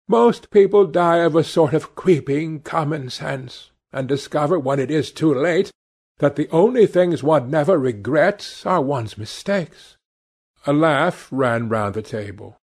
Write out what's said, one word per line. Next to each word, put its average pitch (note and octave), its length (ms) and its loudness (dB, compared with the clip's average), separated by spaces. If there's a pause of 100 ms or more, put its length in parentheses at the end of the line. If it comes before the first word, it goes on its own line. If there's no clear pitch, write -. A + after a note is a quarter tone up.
most A#3 420 2
people G3 340 4
die E3+ 340 2
of E3 180 2
a D#3+ 80 2
sort D#3+ 300 0
of - 200 -4
creeping D#3 640 -2
common D3+ 480 -6
sense, C3+ 640 -12 (220)
and C3 160 -8
discover, D3 500 -2
when D3+ 220 -2
it C3 100 -4
is D3+ 220 -2
too D#3 200 0
late, E3+ 380 0 (480)
that C#3+ 180 0
the - 140 -4
only G#3+ 360 4
things F3 360 0
one C#3 280 0
never D#3 280 2
regrets C3 880 -2
are F3+ 160 0
one's B2+ 340 -6
mistakes." - 800 -8 (720)
A C#3+ 60 0
laugh D#3 580 0
ran A#2+ 380 -2
round G#2 260 -2
the G#2+ 80 -6
table. G2+ 540 -12 (100)